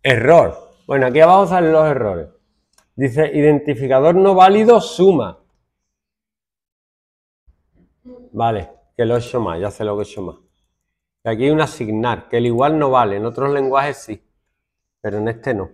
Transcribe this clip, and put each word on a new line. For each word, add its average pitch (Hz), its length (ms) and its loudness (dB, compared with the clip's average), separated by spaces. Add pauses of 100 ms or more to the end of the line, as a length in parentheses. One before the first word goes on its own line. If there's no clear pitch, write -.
Error. 123 680 2 (100)
Bueno, 131 220 0
aquí 127 100 0
abajo 180 300 6
salen 170 240 0
los 156 120 4
errores. 107 440 -4 (640)
Dice, 139 400 -2
identificador 143 800 2
no 190 220 4
válido, 208 440 4
suma. 170 600 0 (3000)
Vale, 107 400 -4 (260)
que 120 80 -2
lo 120 120 -2
he - 20 -2
hecho 120 220 -6
mal, 87 200 -6
ya 101 120 -6
sé - 100 -12
lo 104 140 -4
que 104 80 -6
he - 20 -10
hecho - 160 -16
mal. 80 160 -14 (840)
Y 117 40 -6
aquí 113 180 -4
hay 147 40 2
un 156 100 0
asignar, 113 680 -6
que 117 80 -6
el 120 100 -2
igual 135 320 -2
no 143 100 0
vale, 117 280 0
en 107 100 -6
otros 123 240 -6
lenguajes 139 460 -4
sí, - 280 -16 (760)
pero 104 180 -8
en 107 80 -6
este 117 280 -6
no. 95 200 -8